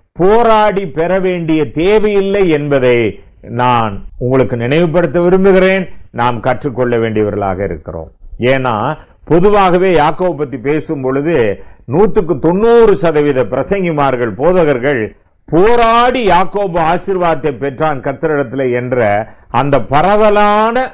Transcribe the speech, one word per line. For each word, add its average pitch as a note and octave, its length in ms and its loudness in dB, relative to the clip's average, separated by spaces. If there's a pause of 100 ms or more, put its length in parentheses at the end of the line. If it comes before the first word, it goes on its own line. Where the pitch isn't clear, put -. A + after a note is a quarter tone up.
(160)
போராடி G#3+ 720 2
பெற E3 280 -2
வேண்டிய E3+ 420 -2 (120)
தேவையில்லை G3 760 0
என்பதை C#3 480 2 (560)
நான் A#2+ 400 0 (240)
உங்களுக்கு B2 380 0
நினைவுபடுத்த D#3+ 640 0
விரும்புகிறேன். F#3+ 680 2 (260)
நாம் A#2+ 280 -2
கற்றுக்கொள்ள B2 560 -2
வேண்டியவர்களாக G#2 680 -2
இருக்கிறோம். E2+ 480 -10 (340)
ஏன்னா C3 320 0 (480)
பொதுவாகவே F#3 680 2
யாக்கோபை E3 420 0
பத்தி C#3 240 -8
பேசும் D3 440 -4
பொழுது C#3 320 -2 (540)
நூத்துக்கு F3 500 0
தொண்ணூறு G#3 560 4
சதவீத D3 500 0
பிரசங்கிமார்கள், C3+ 920 -2
போதகர்கள் C#3+ 680 0 (480)
போராடி A#3 760 2
யாக்கோபு F#3+ 580 0
ஆசீர்வாதத்தை E3+ 720 -2
பெற்றான் C#3 460 -4
கர்த்தரிடத்துல C3+ 720 -4
என்ற B2 340 -2 (440)
அந்த C#3 340 2
பரவலான G#3 1080 2